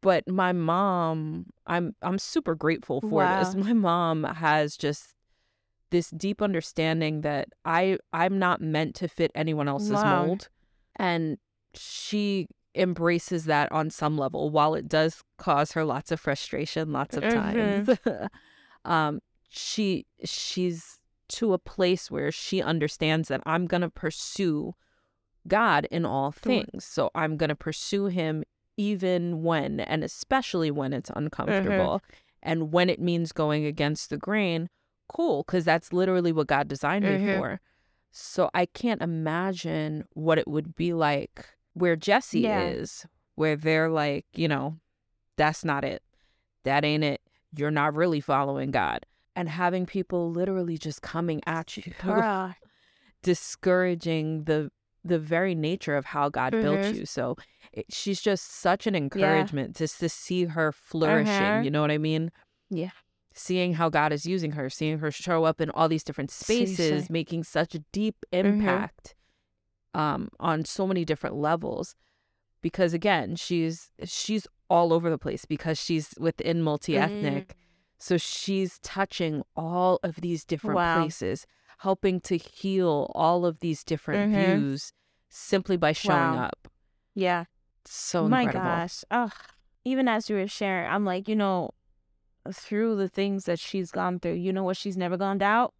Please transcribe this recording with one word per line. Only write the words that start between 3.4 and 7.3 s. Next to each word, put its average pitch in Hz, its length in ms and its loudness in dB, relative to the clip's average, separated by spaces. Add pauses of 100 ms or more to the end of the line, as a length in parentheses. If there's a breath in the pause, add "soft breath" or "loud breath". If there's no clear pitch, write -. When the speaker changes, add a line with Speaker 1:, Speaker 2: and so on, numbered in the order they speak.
Speaker 2:
Wow. - 20 -
Speaker 1:
My 196 180 2
mom 170 500 2
has 156 540 2
just - 360 -4 (800)
this 175 200 2
deep 190 300 -4
understanding 160 800 0
that 147 280 -2 (160)